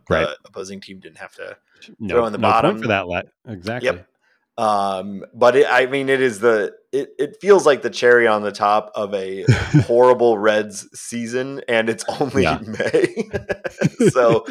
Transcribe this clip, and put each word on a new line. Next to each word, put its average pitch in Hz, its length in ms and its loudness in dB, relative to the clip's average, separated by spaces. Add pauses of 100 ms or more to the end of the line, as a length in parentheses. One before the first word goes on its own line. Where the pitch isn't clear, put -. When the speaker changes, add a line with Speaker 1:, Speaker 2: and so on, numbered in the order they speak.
Speaker 1:
the 87 60 0
Speaker 2:
Right. 80 200 -2 (100)
Speaker 1:
opposing 95 360 -16
team 95 180 -20
didn't 85 200 -20
have 95 160 -18
to 95 200 -16 (440)
Speaker 2:
No, 107 160 -4
Speaker 1:
throw 120 100 2
in 107 80 -6
the 101 60 -8
Speaker 2:
no 107 120 0
point - 20 4 (100)
Speaker 1:
bottom. 110 180 0
Speaker 2:
for 110 60 -6
that. 98 200 -2
La-, 90 140 -6 (260)
exactly. 113 380 -10
Speaker 1:
Yep. 90 220 -6 (500)
Um, 101 640 -2 (100)
but 120 220 4
it, 139 140 4
I 127 160 2
mean, 135 240 -4
it 135 120 2
is 117 180 0
the, 110 340 2 (180)
it, 139 260 -4
it 143 220 -6
feels 185 260 4
like 131 160 4
the 117 80 -4
cherry 120 380 4
on 107 140 2
the 104 100 -4
top 107 440 0
of 101 180 -6
a 95 340 -6
Speaker 2:
<laughs> - 20 -2 (380)
Speaker 1:
horrible 120 500 4
Reds 104 500 0 (120)
season, 123 680 -8
and 113 220 0
it's - 140 -6 (160)
only 135 240 -2
Speaker 2:
Yeah. 78 220 -2
Speaker 1:
May. - 680 -2
<laughs> 202 60 -4 (680)
So, 117 420 2